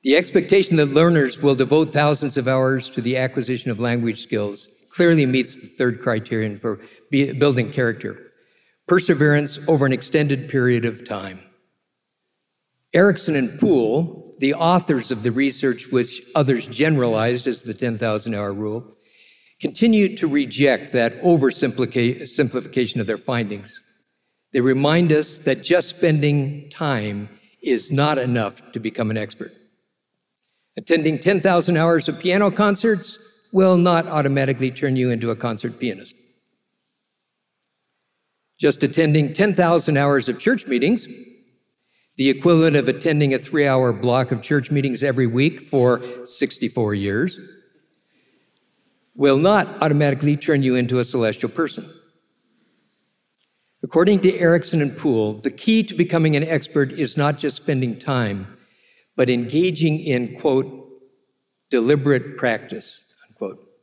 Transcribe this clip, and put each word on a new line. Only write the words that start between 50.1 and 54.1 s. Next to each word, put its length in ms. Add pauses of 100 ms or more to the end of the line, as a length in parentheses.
turn 260
you 140
into 240
a 40
celestial 440
person. 360 (2000)
According 380